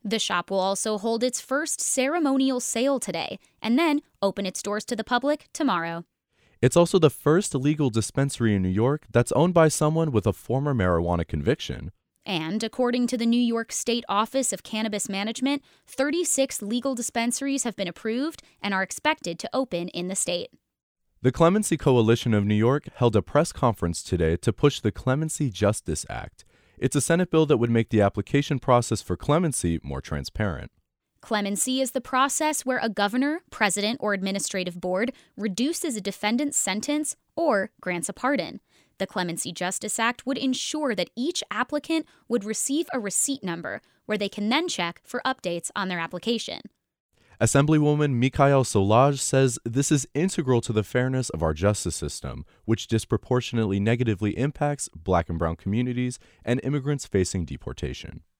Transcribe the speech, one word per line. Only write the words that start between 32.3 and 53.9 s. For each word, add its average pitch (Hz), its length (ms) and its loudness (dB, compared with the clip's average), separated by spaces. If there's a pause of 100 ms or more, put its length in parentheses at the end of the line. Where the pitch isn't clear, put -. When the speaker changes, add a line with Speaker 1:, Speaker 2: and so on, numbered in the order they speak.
Speaker 1:
where 254 180 -2
a 226 60 0
governor, 247 600 -2
president, 202 500 -2
or 208 140 0
administrative 190 680 -4
board 185 320 -2 (240)
reduces 233 580 -2
a 214 60 -6
defendant's 233 560 -2
sentence 294 600 -2 (200)
or 226 340 0 (120)
grants 175 260 -4
a 190 60 -8
pardon. 247 480 -2 (340)
The 190 100 -4
Clemency 175 460 -4
Justice 185 460 -6
Act 233 260 -2
would 269 140 -2
ensure 262 560 -2
that 180 200 -4
each 285 360 -4
applicant 294 560 -2 (220)
would 226 160 0
receive 269 500 -2
a 262 40 -2
receipt 220 460 -4
number 170 380 -6 (240)
where 214 100 -2
they 202 140 -2
can 208 180 -4
then 311 200 0
check 175 360 -6
for - 220 -8
updates 175 500 -4
on 190 120 -2
their 180 100 -4
application. 180 640 -4 (760)
Speaker 2:
Assemblywoman 147 840 4
Micaële 135 460 4
Solages 120 540 4
says 135 440 2
this 120 260 0
is 143 220 2
integral 139 480 2
to 117 140 -4
the 107 80 2
fairness 127 480 0
of 78 120 -2
our 78 120 2
justice 90 420 0
system, - 480 -8 (220)
which 113 200 0
disproportionately 113 960 0
negatively 110 560 0